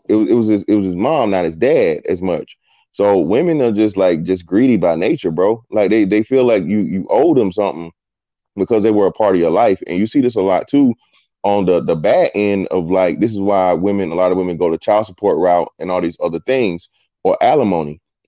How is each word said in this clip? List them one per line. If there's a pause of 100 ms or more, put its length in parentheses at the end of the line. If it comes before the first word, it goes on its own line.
It,
it
was
his,
it
was
his
mom,
not
his
dad
as
much. (360)
So
women
are
just,
like,
just
greedy
by
nature,
bro.
Like,
they,
they
feel
like
you,
you
owe
them
something (640)
because
they
were
a
part
of
your
life.
And
you
see
this
a
lot
too (500)
on
the,
the
bad
end
of,
like,
this
is
why
women,
a
lot
of
women
go
the
child
support
route (100)
and
all
these
other
things, (360)
or
alimony. (280)